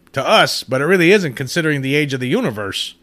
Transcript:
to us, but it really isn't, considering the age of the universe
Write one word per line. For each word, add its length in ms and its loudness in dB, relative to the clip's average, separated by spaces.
to 140 -4
us, 360 2
but 180 -2
it 60 0
really 260 4
isn't, 220 2
considering 480 -2
the 120 -2
age 200 0
of 60 -4
the 80 -4
universe 760 -4